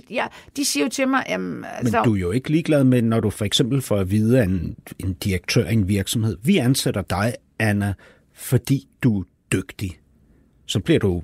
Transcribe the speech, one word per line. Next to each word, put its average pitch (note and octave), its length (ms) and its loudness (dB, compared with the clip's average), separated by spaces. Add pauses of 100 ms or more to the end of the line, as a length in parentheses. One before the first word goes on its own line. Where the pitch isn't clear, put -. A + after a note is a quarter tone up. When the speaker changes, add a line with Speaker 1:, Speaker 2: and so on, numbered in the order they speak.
Speaker 1:
jeg, B3 200 -6 (280)
de C#4+ 80 -2
siger C#4+ 200 0
jo B3 40 -2
til C4+ 180 -2
mig, C4 220 0
"Jamen, - 360 -6 (180)
Speaker 2:
Men A#2+ 80 0
Speaker 1:
så" A2+ 120 2
Speaker 2:
du A2 120 4
er F#2+ 40 0
jo F2 120 -2
ikke B2+ 180 -2
ligeglad D3+ 340 2
med, B2+ 180 6
når A2+ 180 2
du G#2 100 2
for G#2 160 -4
eksempel C3 360 0
får G#2+ 160 -2
at F#2+ 140 0
vide A2 280 4
af A#2+ 40 4
en, F2+ 320 -2 (240)
en F#2 140 -4
direktør F#2 560 0
i A2 40 0
en G#2 140 2
virksomhed, G#2 560 -2
"Vi F#3 140 4
ansætter B2+ 440 0
dig, G2 340 -2 (240)
Anna, G#2 340 0 (400)
fordi - 540 -2 (160)
du A2 160 2
er F2+ 40 -4 (280)
dygtig." F#2+ 480 -6 (640)
Så - 140 -2
bliver C3+ 200 2
du F2 240 0